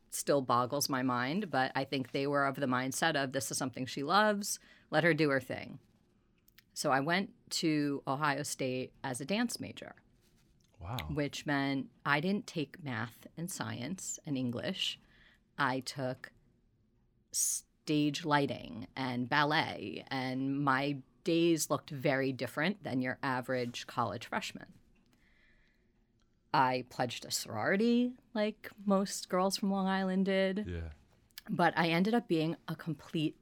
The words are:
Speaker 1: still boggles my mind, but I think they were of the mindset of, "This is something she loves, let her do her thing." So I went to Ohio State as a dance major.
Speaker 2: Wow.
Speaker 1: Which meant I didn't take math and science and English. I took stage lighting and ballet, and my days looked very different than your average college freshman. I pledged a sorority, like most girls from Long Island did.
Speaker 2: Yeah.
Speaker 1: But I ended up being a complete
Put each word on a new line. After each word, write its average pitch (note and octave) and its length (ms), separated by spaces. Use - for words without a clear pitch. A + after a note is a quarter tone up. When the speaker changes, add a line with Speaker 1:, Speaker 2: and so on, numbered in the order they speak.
Speaker 1:
still C#3+ 320
boggles B2 480
my C3 140
mind, C3 460
but C3 260
I C3+ 80
think C3+ 280
they C#3 160
were C#3+ 180
of C3+ 100
the C#3 100
mindset C3 500
of, C#3 160
"This C3 200
is C#3+ 60
something B2+ 280
she - 180
loves, G3+ 560
let D3+ 140
her E3+ 100
do D3+ 160
her C3+ 100
thing." - 400
So - 180
I C3+ 80
went E3+ 320
to D3 540
Ohio C#3+ 380
State B2+ 480
as C3 180
a C#3 40
dance A3 340
major. - 360
Speaker 2:
Wow. F#2+ 180
Speaker 1:
Which C#3+ 340
meant C#3 440
I C#3+ 140
didn't F#3+ 260
take - 380
math A#2 420
and E3 140
science A#2 760
and C#3+ 120
English. B2+ 640
I C3 220
took C3 520
stage - 920
lighting C#3+ 720
and B2+ 340
ballet, D3 800
and C3+ 540
my C#3 340
days E3 460
looked - 200
very C3+ 420
different C3+ 520
than B2+ 180
your B2+ 220
average B2+ 640
college A2 400
freshman. - 460
I C3 360
pledged - 360
a C#3 60
sorority, A3+ 840
like G#3+ 380
most G3 440
girls F#3+ 280
from G3 140
Long F#3+ 160
Island F#3+ 380
did. F#3+ 420
Speaker 2:
Yeah. E2 220
Speaker 1:
But E3 280
I E3 120
ended F#3 240
up A#3 140
being D#3+ 280
a E3 80
complete D#3+ 680